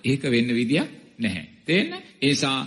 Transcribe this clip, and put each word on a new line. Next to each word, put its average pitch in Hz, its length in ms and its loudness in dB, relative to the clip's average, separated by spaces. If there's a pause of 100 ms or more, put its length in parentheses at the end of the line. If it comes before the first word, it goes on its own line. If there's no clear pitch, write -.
ඒක 135 240 0
වෙන්න 120 240 2
විදියක් 123 400 0 (260)
නැහැ. 104 300 -4 (160)
තේන්න? 208 320 0 (240)
ඒ 135 120 0
නිසා 139 380 0